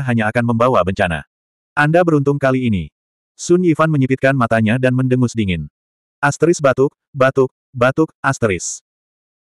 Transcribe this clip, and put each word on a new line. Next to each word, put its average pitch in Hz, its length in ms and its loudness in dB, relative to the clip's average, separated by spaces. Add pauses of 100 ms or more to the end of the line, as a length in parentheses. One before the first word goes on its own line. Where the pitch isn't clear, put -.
hanya 113 240 0
akan 120 240 0
membawa 120 320 2
bencana. 90 400 -4 (480)
Anda 151 240 2
beruntung 143 400 2
kali 131 320 0
ini." 85 240 -4 (400)
Sun 180 320 0
Yifan 160 240 2
menyipitkan 131 480 0
matanya 113 400 0
dan 127 160 0
mendengus 127 400 0
dingin. 90 320 -4 (560)
Asteris 151 400 0
batuk, 135 320 0 (160)
batuk, 131 400 0 (240)
batuk, 131 480 0
asteris. 110 560 -4 (680)